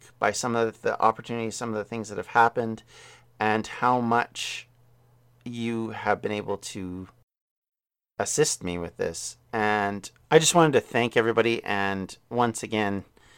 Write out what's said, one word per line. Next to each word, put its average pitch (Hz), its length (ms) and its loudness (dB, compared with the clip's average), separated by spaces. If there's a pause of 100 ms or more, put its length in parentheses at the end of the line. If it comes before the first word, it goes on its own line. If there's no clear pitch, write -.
(180)
by 104 140 0
some 117 240 -4
of 113 260 -2
the 110 180 -2
opportunities, 113 540 -2
some 120 140 -8
of 110 80 -6
the 104 80 -4
things 110 240 -8
that 101 100 -8
have 95 80 -8
happened, 117 560 2 (560)
and 110 280 2
how 123 340 0
much - 680 -2 (760)
you 117 460 -4
have 104 300 0
been 107 120 -4
able 101 240 -4
to 92 520 -10 (1080)
assist - 460 -2
me 87 140 -4
with 85 180 -10
this. - 400 -8 (160)
And 104 560 2 (200)
I 160 120 8
just 156 160 2
wanted 160 160 8
to 123 80 6
thank 120 360 0
everybody 113 460 2
and 98 540 -4 (120)
once 120 360 0
again 101 400 -2 (340)